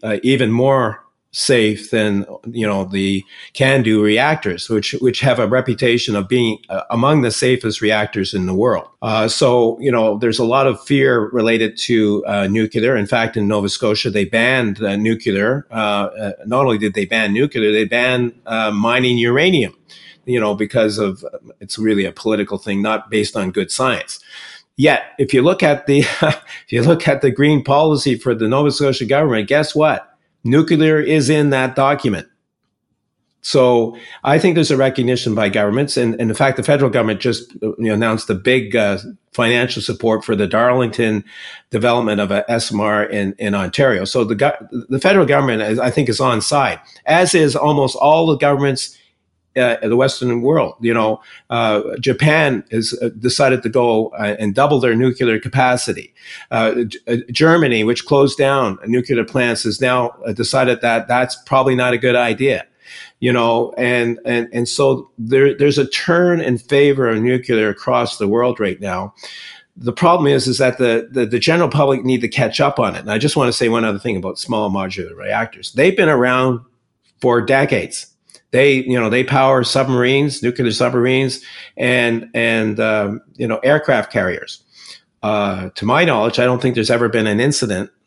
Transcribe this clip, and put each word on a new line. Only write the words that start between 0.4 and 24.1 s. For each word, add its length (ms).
more 520
safe 580
than, 340
you 220
know, 160
the 400
can 300
do 200
reactors, 640
which, 300
which 220
have 180
a 80
reputation 680
of 120
being, 300
uh, 200
among 320
the 100
safest 500
reactors 520
in 140
the 60
world. 340
Uh, 280
so, 500
you 100
know, 280
there's 220
a 60
lot 220
of 160
fear 460
related 480
to, 500
uh, 200
nuclear. 500
In 100
fact, 300
in 100
Nova 220
Scotia, 400
they 160
banned, 580
uh, 140
nuclear. 720
Uh, 40
uh, 560
not 200
only 120
did 180
they 100
ban 280
nuclear, 380
they 140
banned, 480
uh, 260
mining 460
uranium, 560
you 140
know, 140
because 440
of, 260
it's 160
really 260
a 80
political 460
thing, 240
not 280
based 280
on 140
good 200
science. 480